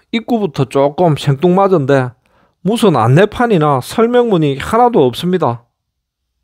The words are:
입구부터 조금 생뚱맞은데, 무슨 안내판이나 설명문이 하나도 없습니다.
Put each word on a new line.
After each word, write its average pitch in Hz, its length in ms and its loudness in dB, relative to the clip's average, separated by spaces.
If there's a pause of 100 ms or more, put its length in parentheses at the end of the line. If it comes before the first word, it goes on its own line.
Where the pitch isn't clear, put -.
(100)
입구부터 220 540 -4
조금 147 520 0
생뚱맞은데, 147 960 0 (520)
무슨 202 340 0
안내판이나 151 840 2
설명문이 220 720 0
하나도 226 480 0
없습니다. 135 600 -2 (760)